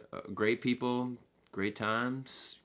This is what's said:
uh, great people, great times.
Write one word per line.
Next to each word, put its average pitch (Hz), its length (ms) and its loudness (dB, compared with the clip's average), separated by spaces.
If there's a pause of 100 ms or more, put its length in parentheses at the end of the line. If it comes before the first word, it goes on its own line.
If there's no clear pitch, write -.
(120)
uh, - 80 -6 (120)
great 107 280 4
people, 123 540 2 (360)
great 101 240 -2
times. 120 920 -2